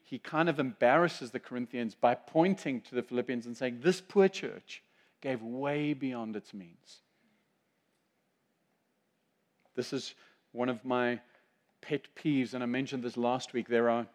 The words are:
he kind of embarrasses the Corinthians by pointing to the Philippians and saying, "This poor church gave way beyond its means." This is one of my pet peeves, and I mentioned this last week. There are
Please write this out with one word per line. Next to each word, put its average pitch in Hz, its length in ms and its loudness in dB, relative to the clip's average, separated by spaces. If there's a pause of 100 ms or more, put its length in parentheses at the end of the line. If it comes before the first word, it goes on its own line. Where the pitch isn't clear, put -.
he - 160 -10
kind 156 300 0
of 147 140 2
embarrasses 131 720 2
the - 100 -6
Corinthians 123 540 -6
by 120 200 4
pointing 160 640 2
to - 160 -10
the 120 80 0
Philippians 120 420 -2
and 120 120 -10
saying, 123 240 -4
"This 180 180 2
poor 190 300 6
church - 520 -10 (380)
gave 127 220 -4
way 143 500 -2
beyond 123 460 -4
its - 160 -14
means." 87 480 -20 (2750)
This 123 160 -4
is - 240 -6 (380)
one 123 160 -2
of 120 160 -6
my 123 340 0 (640)
pet - 320 -8
peeves, 135 400 0
and 127 80 -4
I 123 40 -2
mentioned 127 380 -2
this 120 120 -6
last 123 380 -2
week. 117 160 -4
There 117 200 4
are 117 260 2